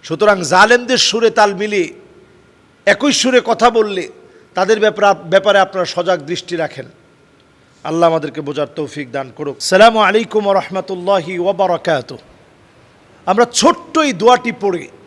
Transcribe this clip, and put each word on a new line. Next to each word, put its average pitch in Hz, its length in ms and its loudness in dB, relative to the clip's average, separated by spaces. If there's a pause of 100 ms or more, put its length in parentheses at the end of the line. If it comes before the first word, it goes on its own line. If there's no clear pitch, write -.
সুতরাং 190 400 0
জালেমদের 226 560 2
সুরে 226 320 2
তাল 208 240 2
মিলিয়ে 196 380 -4 (920)
একই 262 260 0
সুরে 254 320 2
কথা 226 260 2
বললে 208 380 -2 (460)
তাদের 196 260 0
ব্যাপারে, 202 500 2
ব্যাপারে 196 280 2
আপনারা 190 280 0
সজাগ 175 360 -4
দৃষ্টি 170 340 -10
রাখেন। 139 300 -8 (960)
আল্লাহ 165 260 2
আমাদেরকে 156 300 -4
বোঝার 147 260 -6
তৌফিক 143 460 -12
দান 131 240 -10
করুক। 143 240 -8
সালামু 220 380 4
আলাইকুম 208 480 0
ওয়া 196 80 0
রাহমাতুল্লাহি 185 840 -4
ওয়া 180 140 -2
বারাকাতুহু। 165 680 -4 (1040)
আমরা 202 180 2
ছোট্ট 311 540 -2
এই 294 140 0
দোয়াটি 233 480 2
পড়ে 185 280 -4 (180)